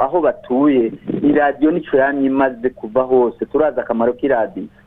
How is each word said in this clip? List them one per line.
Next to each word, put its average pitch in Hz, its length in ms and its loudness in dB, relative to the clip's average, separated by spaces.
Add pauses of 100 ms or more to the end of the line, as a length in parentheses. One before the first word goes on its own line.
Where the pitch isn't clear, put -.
aho 156 180 0
batuye. 123 680 0 (320)
Iradiyo 147 480 2
nico 160 260 -2
yamye 139 300 0
imaze 131 420 -2
kuva 117 320 -4
hose, 127 440 0
turazi 123 340 0
akamaro 117 340 -2
k'iradiyo. 110 520 -2
Iyo - 60 -16 (160)